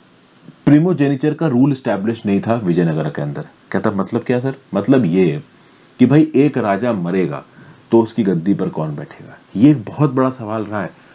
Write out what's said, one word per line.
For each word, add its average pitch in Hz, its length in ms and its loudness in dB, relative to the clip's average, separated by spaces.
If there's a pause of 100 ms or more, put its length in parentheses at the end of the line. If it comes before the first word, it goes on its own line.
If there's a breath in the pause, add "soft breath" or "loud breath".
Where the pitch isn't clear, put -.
(680)
primogeniture 147 680 2
का 160 120 -4
rule 139 260 2
एस्टैब्लिश 110 540 -4
नहीं 101 140 2
था 113 140 -2
विजयनगर 85 540 0
के 76 140 -6
अंदर। 73 240 -8 (260)
कहता, 98 180 -2
"मतलब 98 320 -4
क्या 123 180 -2
sir?" 131 140 -4 (200)
मतलब 117 300 2
ये 82 380 0 (560 soft breath)
कि 127 80 6
भाई, 151 280 4
एक 135 240 2
राजा 107 340 0
मरेगा 87 520 -4 (460 loud breath)
तो 113 120 4
उसकी 110 220 -4
गद्दी 92 300 0
पर 90 140 -2
कौन 78 280 -6
बैठेगा? - 420 -18 (180)
ये 127 140 6
एक 127 140 0
बहुत 143 280 0
बड़ा 131 180 0
सवाल 113 320 -8
रहा 101 200 -6
है, 80 80 -8 (240 loud breath)